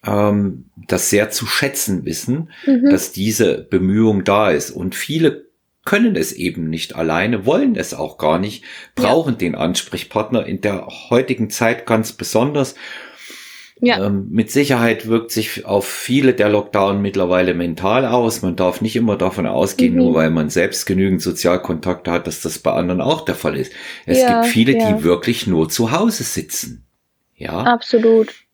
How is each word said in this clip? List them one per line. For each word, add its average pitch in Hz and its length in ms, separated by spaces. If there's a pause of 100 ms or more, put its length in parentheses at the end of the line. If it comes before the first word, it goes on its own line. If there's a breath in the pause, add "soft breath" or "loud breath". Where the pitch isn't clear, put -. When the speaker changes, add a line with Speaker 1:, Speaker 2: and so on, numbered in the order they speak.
Speaker 1:
ähm, 101 600 (200)
das - 240
sehr 104 200
zu - 160
schätzen - 580
wissen, 131 460 (140 loud breath)
Speaker 2:
Mhm. 269 260
Speaker 1:
dass - 220
diese 110 460
Bemühung 98 680
da 104 260
ist. 73 200
Und - 240
viele - 520 (380)
können 214 320
es 80 160
eben 82 380
nicht 80 260
alleine, 92 480
wollen 220 320
es - 160
auch - 260
gar 78 200
nicht, 104 240
Speaker 2:
Ja. - 420
Speaker 1:
brauchen 131 320
den 87 180
Ansprechpartner - 920
in 98 140
der 98 260 (240)
heutigen 123 400
Zeit 120 360
ganz 110 260
besonders. 139 640 (1040 loud breath)
Speaker 2:
Ja. 240 220
Speaker 1:
Ähm, 101 260
mit 110 200
Sicherheit 117 580
wirkt 113 220
sich - 340
auf 98 240
viele 131 460
der 104 160
Lockdown 101 500
mittlerweile 92 540
mental 87 500
aus. 117 380
Man 92 120
darf 90 280
nicht 110 120
immer 113 220
davon 92 300
ausgehen, 98 480
Speaker 2:
Mhm. 254 60
Speaker 1:
nur - 140
weil 80 160
man 78 200
selbst - 340
genügend 95 380
Sozialkontakte 87 880
hat, 85 160
dass 82 160
das 80 160
bei - 140
anderen 90 280
auch 151 240
der 82 100
Fall 73 220
ist. - 160 (320 loud breath)
Es - 160
Speaker 2:
Ja, 233 220
Speaker 1:
gibt 233 100
viele, 127 260
Speaker 2:
ja. 220 140
Speaker 1:
die 73 100
wirklich 87 440
nur 80 240
zu 117 220
Hause 196 320
sitzen. - 600 (520)
Ja. 80 260
Speaker 2:
Absolut. 226 720 (200)